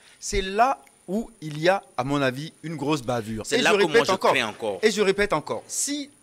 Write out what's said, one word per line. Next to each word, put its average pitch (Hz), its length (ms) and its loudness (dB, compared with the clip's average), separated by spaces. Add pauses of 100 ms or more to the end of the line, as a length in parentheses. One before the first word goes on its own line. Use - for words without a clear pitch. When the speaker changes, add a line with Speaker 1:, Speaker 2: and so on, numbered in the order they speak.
(200)
Speaker 1:
C'est 202 220 -4
là 208 400 2 (260)
où 214 220 -4 (120)
il 151 180 -10
y 160 100 2
a, 196 140 2 (140)
à 123 60 -2
mon 143 180 0
avis, 135 320 -2 (100)
une 160 120 -10
grosse 143 280 0
bavure. 110 420 -4
Speaker 2:
C'est - 140 0
Speaker 1:
Et - 20 2
Speaker 2:
là 170 100 4
Speaker 1:
je 196 60 6
Speaker 2:
que 196 60 4
moi, - 100 2
Speaker 1:
répète 233 140 6
Speaker 2:
je 196 40 2
Speaker 1:
encore, 190 220 4
Speaker 2:
crains 123 140 0
encore. 104 340 -6
Speaker 1:
et 220 100 4
je 202 100 0
répète 190 320 0
encore, 131 340 -4
si 285 420 -6 (140)